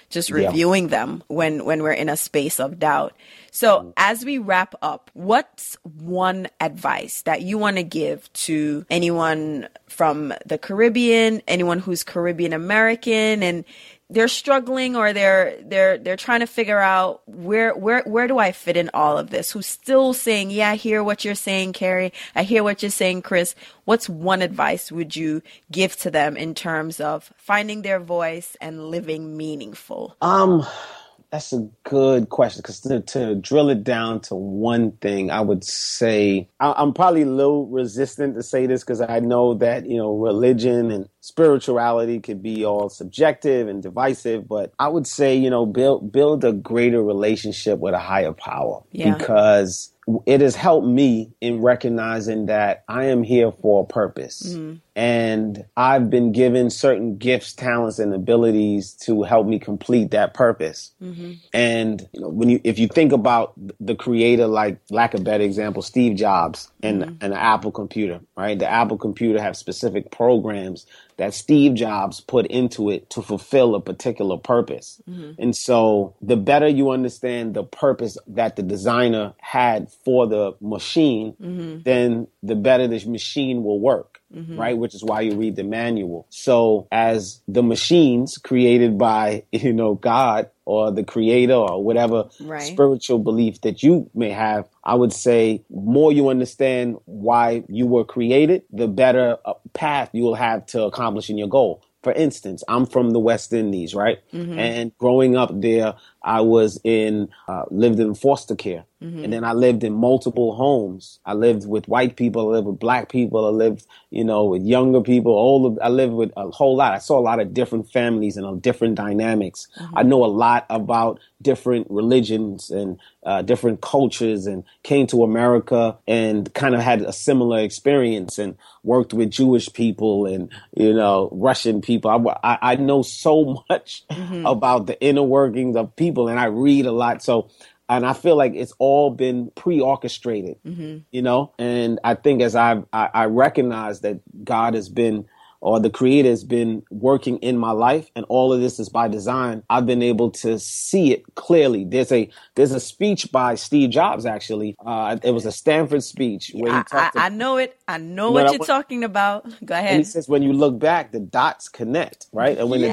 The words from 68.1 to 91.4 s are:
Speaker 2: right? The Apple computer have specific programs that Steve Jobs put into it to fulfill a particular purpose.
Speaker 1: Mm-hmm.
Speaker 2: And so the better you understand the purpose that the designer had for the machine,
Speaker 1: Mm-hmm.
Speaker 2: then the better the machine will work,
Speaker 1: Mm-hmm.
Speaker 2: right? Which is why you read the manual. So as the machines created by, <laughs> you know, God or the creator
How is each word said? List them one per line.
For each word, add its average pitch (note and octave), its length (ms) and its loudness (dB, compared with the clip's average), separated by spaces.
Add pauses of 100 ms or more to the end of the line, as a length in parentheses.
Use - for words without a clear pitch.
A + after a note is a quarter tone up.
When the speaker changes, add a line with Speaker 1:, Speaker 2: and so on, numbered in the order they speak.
Speaker 2:
right? G2+ 220 -4
The F#2 100 -2
Apple A2 300 0
computer G#2+ 420 -2
have G2+ 160 -6
specific G2 540 -8
programs G#2 760 0 (320)
that G2 160 -4
Steve C#3+ 400 4
Jobs G#2+ 460 -4
put A#2 260 0
into A#2 440 -2
it - 200 -6
to A#2 120 -8
fulfill A#2 520 2
a G2+ 60 -2
particular F#2+ 580 -6
purpose. - 680 -4
Speaker 1:
Mm-hmm. F3 320 -16
Speaker 2:
And A#2 160 -2
so A2 640 2
the A2+ 160 0
better C#3+ 320 4
you C#3 220 2
understand A#2+ 640 -4
the G#2 100 -4
purpose - 640 -2
that A2+ 300 -4
the G#2 60 -6
designer G#2+ 760 0
had A#2+ 520 -2 (140)
for B2+ 220 4
the G#2 340 0
machine, A2 800 -2
Speaker 1:
Mm-hmm. E3+ 420 -12
Speaker 2:
then B2 420 0 (160)
the G#2+ 140 -4
better B2+ 320 2
the A2+ 180 -4
machine A#2+ 560 -4
will G#2 180 -2
work, A2+ 380 0 (160)
Speaker 1:
Mm-hmm. E3 260 -14
Speaker 2:
right? A#2 180 -2
Which A#2 160 -6
is G2 100 -16
why A2 180 -2
you A2 120 -2
read G#2+ 220 -4
the F#2+ 80 -6
manual. G#2 680 -6
So A2+ 600 2
as A2+ 560 0
the A#2 160 2
machines B2+ 760 2
created A#2+ 580 4
by, G#2+ 520 0
<laughs> - 40 -8
you A2+ 200 0
know, A2 240 0
God A2+ 520 0 (160)
or G#2+ 280 0
the G2+ 100 -4
creator A#2+ 520 4